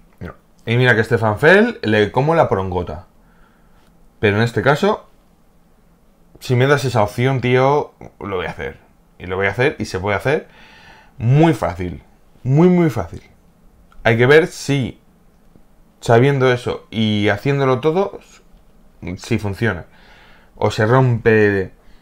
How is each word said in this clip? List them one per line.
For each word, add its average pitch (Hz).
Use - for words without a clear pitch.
No. 87
Y 113
mira 123
que 110
Stefan 107
Feld 202
le 208
como 147
la 151
porongota. 90
Pero 104
en 110
este 117
caso, 151
si 127
me 127
das 135
esa 117
opción, 123
tío, 131
lo 98
voy 85
a 80
hacer. -
Y 87
lo 92
voy 98
a 98
hacer 127
y 107
se 95
puede 101
hacer 135
muy 147
fácil. 87
Muy, 147
muy 175
fácil. -
Hay 113
que 120
ver 160
si, 135
sabiendo 127
eso 104
y 104
haciéndolo 131
todo, 160
si 113
funciona. 98
O 104
se 107
rompe 110